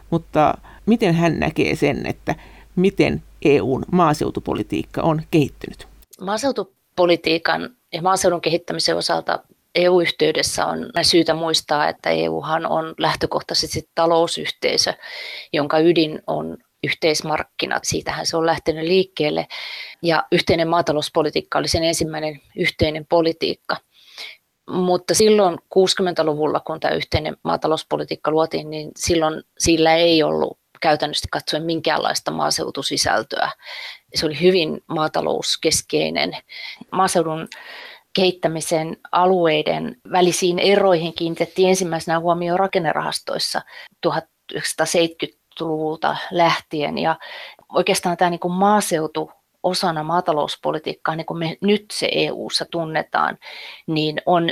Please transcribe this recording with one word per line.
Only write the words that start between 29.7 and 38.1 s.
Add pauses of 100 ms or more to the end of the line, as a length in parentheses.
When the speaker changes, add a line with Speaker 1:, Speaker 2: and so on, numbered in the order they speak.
Speaker 2:
ei
ollut (240)
käytännössä
katsoen
minkäänlaista
maaseutusisältöä. (600)
Se
oli
hyvin
maatalouskeskeinen. (540)
Maaseudun (640)